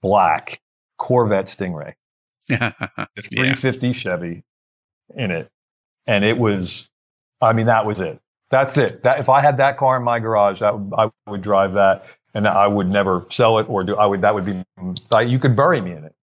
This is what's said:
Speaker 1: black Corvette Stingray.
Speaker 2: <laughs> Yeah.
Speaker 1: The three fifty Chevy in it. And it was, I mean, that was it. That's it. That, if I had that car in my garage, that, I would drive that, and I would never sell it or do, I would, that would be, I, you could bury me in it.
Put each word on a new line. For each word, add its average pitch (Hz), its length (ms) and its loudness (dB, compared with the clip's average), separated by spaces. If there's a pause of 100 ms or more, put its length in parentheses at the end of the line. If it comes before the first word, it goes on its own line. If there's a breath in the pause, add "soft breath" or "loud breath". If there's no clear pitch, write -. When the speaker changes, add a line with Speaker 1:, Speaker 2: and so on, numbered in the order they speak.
Speaker 1:
black 95 600 0 (380)
Corvette 107 480 0
Stingray. 85 520 -8
Speaker 2:
<laughs> - 40 -20 (460)
Yeah. 120 300 -2
Speaker 1:
The - 440 -12
three - 320 -2
fifty 127 380 -2
Chevy 87 520 -6 (720)
in 107 160 -4
it. 82 160 -8 (580)
And 104 180 0
it 110 140 0
was, 101 500 -2 (520)
I 113 140 4
mean, 113 120 0
that 113 180 2
was 104 140 -4
it. 80 220 -6 (320)
That's 135 240 2
it. 123 260 0
That, 131 160 2
if 135 100 -4
I 135 120 6
had 139 160 4
that 135 220 2
car 131 180 2
in 123 80 -4
my 120 160 0
garage, 104 400 2
that, 104 120 2 (240)
I 110 140 2 (180)
would 101 140 -8
drive 98 300 0
that, 95 320 2 (300 loud breath)
and 104 120 0
I 98 220 4
would 101 200 0
never 95 420 0
sell 113 280 2
it 110 100 -2
or 95 140 -2
do, 101 140 -4
I 107 100 2
would, 98 140 0
that 104 160 2
would 95 80 -4
be, 92 180 -6 (500)
I, 113 100 4
you 127 180 0
could 123 160 4
bury 151 240 2
me 92 100 -8
in 78 140 -14
it. 78 100 -20 (140)